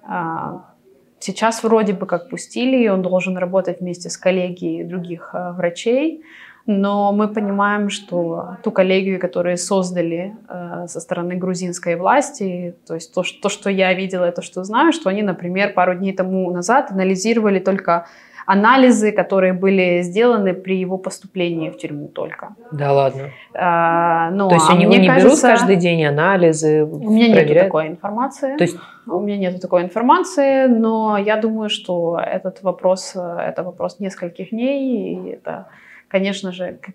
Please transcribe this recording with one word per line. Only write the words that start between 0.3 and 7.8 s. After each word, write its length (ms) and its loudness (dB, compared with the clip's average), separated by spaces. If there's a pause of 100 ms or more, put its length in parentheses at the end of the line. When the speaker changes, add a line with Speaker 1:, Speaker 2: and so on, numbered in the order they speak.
Speaker 1:
сейчас 440 -4
вроде 300 2
бы 120 -6
как 240 -6
пустили, 540 -2
и 60 4
он 120 0
должен 360 -2
работать 440 -2
вместе 280 -8
с 80 -10
коллегией 680 -2
других, 500 -10
э, 200 -8
врачей. 680 -2 (480)
Но 440 2
мы 160 2
понимаем, 600 -2